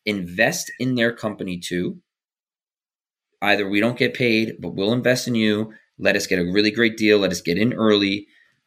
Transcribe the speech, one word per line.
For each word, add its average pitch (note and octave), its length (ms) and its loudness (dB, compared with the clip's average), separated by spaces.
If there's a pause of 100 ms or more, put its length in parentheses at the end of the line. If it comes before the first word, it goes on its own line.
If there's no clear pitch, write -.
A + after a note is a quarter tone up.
invest G2+ 720 -2
in B2+ 160 -2
their A#2 180 0
company G2+ 460 -8
too. F2+ 420 -6 (1400)
Either G2+ 280 2
we G2+ 120 0
don't A#2+ 180 0
get B2 160 0
paid, A2+ 460 0
but F2 140 -10
we'll G2+ 180 0
invest B2 340 0
in B2 80 -2
you. A2 380 0 (260)
Let F#2+ 160 2
us G2 140 -2
get F#2 100 0
a F2 140 -2
really G#2 180 2
great A2 260 0
deal. G#2 220 6
Let F#2 140 0
us F2 80 -6
get F2 180 -2
in A#2 140 2
early, G2+ 560 0 (380)